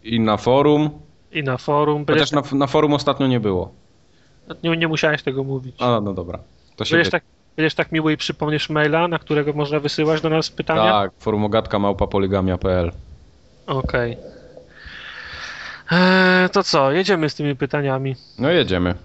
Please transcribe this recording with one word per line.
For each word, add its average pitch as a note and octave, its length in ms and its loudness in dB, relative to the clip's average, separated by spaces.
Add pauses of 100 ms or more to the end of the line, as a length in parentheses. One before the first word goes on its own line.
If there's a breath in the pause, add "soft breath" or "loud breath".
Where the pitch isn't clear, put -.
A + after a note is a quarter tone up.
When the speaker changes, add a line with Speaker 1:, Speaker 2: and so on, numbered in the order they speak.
Speaker 1:
I A2+ 160 -2
na G#2+ 180 2
forum. D3 520 4 (420)
Speaker 2:
I D#3 120 -6
na B2+ 140 -2
forum. D3 480 0
Będziesz D3+ 160 2
Speaker 1:
Chociaż C#3 140 0
na C#3 60 2
Speaker 2:
tak C3 100 -8
Speaker 1:
f-, C#3 60 0
na C#3 100 2
forum D3+ 260 2
ostatnio C3+ 340 0
nie B2 120 2
było. F#2+ 340 -2 (920 soft breath)
Speaker 2:
Nie, E3 140 2
nie E3 100 0
musiałeś D3+ 360 0
tego C3+ 200 -4
mówić. C3 360 -6
Speaker 1:
A, A#2+ 220 2
no G2+ 120 -4
dobra. F2 260 -8 (360)
To A2+ 100 -6
się E3 100 0
Speaker 2:
Będziesz E3 120 4
Speaker 1:
wy- - 40 -2
Speaker 2:
tak, F3 120 -2 (340)
będziesz D#3 180 0
tak D#3+ 160 -2
miły D#3 220 0
i D3 40 -2
przypomnisz D3+ 520 -4
maila, D#3 380 2
na E3 120 -4
którego D3 340 -2
można D3 260 -2
wysyłać D#3 420 0
do E3 80 -2
nas D#3 200 0
pytania? A2 420 0
Speaker 1:
Tak, G2+ 280 0
forumogatka G#2+ 600 0
małpa G2+ 280 0
polygamia F#2+ 500 0
P F#2 220 0
L. E2+ 120 -2 (760)
Speaker 2:
Okej. B2 500 -4 (1700 loud breath)
Eee, F#3 580 4
to G3 140 0
co, C#3 280 2
jedziemy F3 380 2
z - 60 -8
tymi C#3+ 200 -2
pytaniami. C3+ 600 -2 (240)
Speaker 1:
No C3 100 2
jedziemy. F2+ 560 2